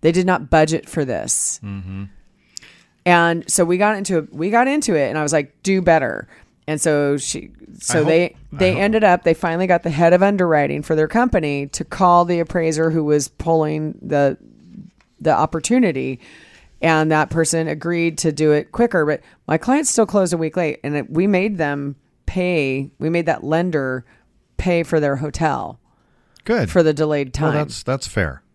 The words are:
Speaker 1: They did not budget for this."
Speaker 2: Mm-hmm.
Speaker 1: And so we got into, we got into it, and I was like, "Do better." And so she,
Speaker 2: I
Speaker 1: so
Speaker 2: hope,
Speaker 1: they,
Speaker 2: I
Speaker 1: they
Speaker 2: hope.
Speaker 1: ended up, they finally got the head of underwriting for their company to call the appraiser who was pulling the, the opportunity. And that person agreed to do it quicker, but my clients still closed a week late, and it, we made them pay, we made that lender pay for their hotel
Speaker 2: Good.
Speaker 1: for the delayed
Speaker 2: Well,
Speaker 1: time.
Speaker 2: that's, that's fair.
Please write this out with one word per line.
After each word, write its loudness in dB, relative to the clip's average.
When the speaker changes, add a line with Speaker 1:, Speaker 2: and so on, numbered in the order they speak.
Speaker 1:
They 4
did 2
not 0
budget 2
for -4
this." -4
Speaker 2:
Mm-hmm. -10
Speaker 1:
And 2
so 2
we 0
got 2
into, -4
we -4
got 4
into 0
it, 2
and -4
I -2
was -2
like, -2
"Do 2
better." 2
And -4
so 2
she, -8
Speaker 2:
I -20
Speaker 1:
so -2
Speaker 2:
hope, 2
Speaker 1:
they, 4
Speaker 2:
I -8
Speaker 1:
they 2
Speaker 2:
hope. -2
Speaker 1:
ended 2
up, 4
they 4
finally -2
got 2
the -4
head 4
of 6
underwriting 2
for -2
their 2
company 0
to -10
call 4
the 0
appraiser 0
who 0
was 0
pulling -2
the, 0
the 2
opportunity. 0
And 2
that 2
person 0
agreed -2
to 0
do 2
it 0
quicker, 0
but -2
my 0
clients 0
still 2
closed 0
a -2
week -4
late, -2
and -6
it, -6
we 0
made 0
them -4
pay, -2
we -4
made -2
that -2
lender -2
pay 0
for 0
their 0
hotel -4
Speaker 2:
Good. 0
Speaker 1:
for 4
the 4
delayed -2
Speaker 2:
Well, 0
Speaker 1:
time. 0
Speaker 2:
that's, -6
that's -4
fair. -4